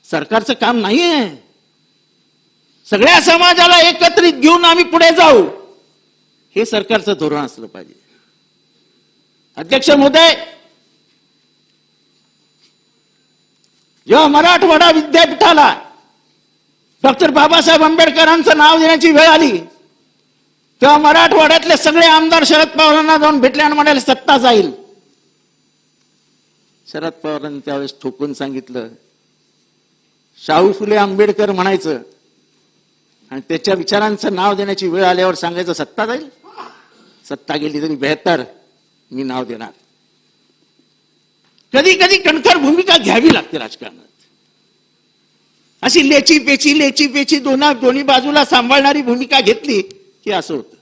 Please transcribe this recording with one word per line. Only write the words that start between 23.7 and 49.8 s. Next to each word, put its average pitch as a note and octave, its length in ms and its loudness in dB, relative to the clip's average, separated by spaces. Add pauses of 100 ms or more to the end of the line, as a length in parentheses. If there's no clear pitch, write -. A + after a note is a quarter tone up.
म्हणाले, D4 260 0
"सत्ता C4+ 380 0
जाईल." A3+ 340 0 (2250)
शरद D#3 200 -10
पवारांनी D3 520 -12
त्यावेळेस C#3 380 -10
ठोकून C#3+ 320 -10
सांगितलं, B2+ 540 -12 (1600)
"शाहू F3 260 0
फुले G#3 240 -4
आंबेडकर G3+ 560 -2
म्हणायचं F3+ 460 -4 (1300)
आणि C3+ 180 -14
त्याच्या E3 260 -4
विचारांचं G3+ 600 -4
नाव G3 200 -2
देण्याची F#3+ 340 -6
वेळ F#3 160 -2
आल्यावर F3+ 300 -2
सांगायचं, E3+ 380 -8
'सत्ता G#3 340 -8
जाईल'? C4+ 220 -10 (1000)
सत्ता C#3+ 280 -12
गेली D3+ 260 -8
तरी D#3 140 -6
बेहतर, D3 480 -4 (640)
मी C3 120 -12
नाव B2+ 220 -8
देणार." A2 260 -16 (2000)
कधी F4 240 2
कधी F#4+ 220 0
कणखर E4+ 380 0
भूमिका E4 420 0
घ्यावी B3 360 0
लागते E3 240 -8
राजकारणात. A2 480 -16 (1800)
अशी C#4 260 0
लेची D4 300 0
पेची, C#4+ 400 -2
लेची D4 280 -2
पेची, C#4+ 320 -4
दोना-, C4+ 420 -2
दोन्ही C4 220 -2
बाजूला C#4 420 0
सांभाळणारी C#4 580 0
भूमिका B3 380 -4
घेतली G#3+ 420 -2 (420)